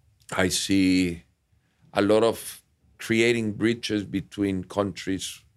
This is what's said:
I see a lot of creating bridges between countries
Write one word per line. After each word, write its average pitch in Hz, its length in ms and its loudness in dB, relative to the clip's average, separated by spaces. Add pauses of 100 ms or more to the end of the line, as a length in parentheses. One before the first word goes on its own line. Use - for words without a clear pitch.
(340)
I 92 140 2
see 92 720 2 (720)
a 98 80 0
lot 104 240 4
of - 380 -4 (340)
creating 113 560 0
bridges 110 520 -2
between 95 600 -4
countries 95 760 -4 (140)